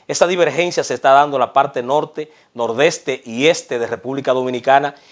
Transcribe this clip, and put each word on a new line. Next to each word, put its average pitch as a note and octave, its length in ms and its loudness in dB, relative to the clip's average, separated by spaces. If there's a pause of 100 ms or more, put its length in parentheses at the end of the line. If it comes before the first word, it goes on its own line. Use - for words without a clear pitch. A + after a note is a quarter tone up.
esa E3+ 220 2
divergencia E3+ 560 0
se B2+ 100 -4
está - 160 0
dando C#3+ 260 4
en B2+ 40 0
la A#2 120 0
parte C#3 300 0
norte, D3 480 -4 (240)
nordeste B2+ 720 -2
y B2 240 0
este D#3+ 320 -2
de A2+ 80 -4
República C3 440 -4
Dominicana, C3 600 0 (180)